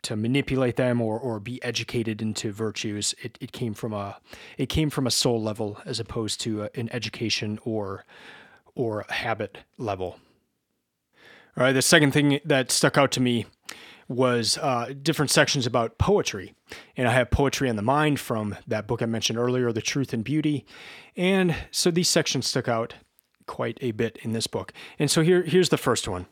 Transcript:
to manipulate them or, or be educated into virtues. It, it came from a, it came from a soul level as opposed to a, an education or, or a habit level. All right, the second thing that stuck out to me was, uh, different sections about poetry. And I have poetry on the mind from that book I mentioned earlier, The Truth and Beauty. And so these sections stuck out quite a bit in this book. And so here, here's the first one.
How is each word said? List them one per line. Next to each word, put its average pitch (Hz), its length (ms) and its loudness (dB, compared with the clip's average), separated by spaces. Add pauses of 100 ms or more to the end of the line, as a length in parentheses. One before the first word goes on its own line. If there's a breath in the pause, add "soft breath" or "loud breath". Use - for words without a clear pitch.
to 117 140 -4
manipulate 127 600 2
them 123 240 2
or, 110 180 0
or 120 200 -4
be 120 240 -10
educated 110 580 -2
into 110 300 -2
virtues. 104 720 -4
It, - 180 -12
it - 120 -12
came 117 220 -4
from 110 180 -6
a, 101 260 -6 (380 loud breath)
it 131 120 -2
came 156 220 2
from 135 160 0
a 113 60 0
soul 120 280 2
level 107 440 -4
as 117 160 -6
opposed 110 400 -6
to 107 240 -4
a, 104 100 -6
an 117 180 -6
education 107 720 -4
or, 101 400 -4 (720 loud breath)
or 110 340 -2
a - 40 -8
habit 110 460 -4 (180)
level. 92 420 -4 (1400 loud breath)
All 131 80 4
right, 131 80 6
the 131 100 4
second 151 300 6
thing 143 320 4
that 135 260 0
stuck - 280 2
out 139 140 4
to - 80 -2
me 120 260 0 (640 loud breath)
was, 123 500 0
uh, 123 420 -2
different 143 300 0
sections 139 360 4
about 117 320 0
poetry. 156 560 0 (420 loud breath)
And 127 100 2
I 113 60 6
have 123 180 4
poetry 139 380 2
on 113 80 0
the 104 60 -2
mind 143 360 4
from 107 380 -4 (100)
that 107 220 -4
book 120 140 0
I 120 40 0
mentioned 113 320 -2
earlier, 123 340 2
The 110 100 -2
Truth - 300 -2
and 113 120 -2
Beauty. 147 420 -2 (500 loud breath)
And 185 380 2 (160)
so - 200 2
these 170 180 2
sections - 400 2
stuck - 180 -2
out 117 280 -2 (520)
quite 120 340 -6
a 123 120 -2
bit 110 300 -2
in 113 100 -4
this 113 140 -2
book. - 260 -6 (260 loud breath)
And 147 120 2
so 165 120 4
here, 180 200 6
here's 175 280 4
the 151 60 4
first - 300 0
one. 92 260 -6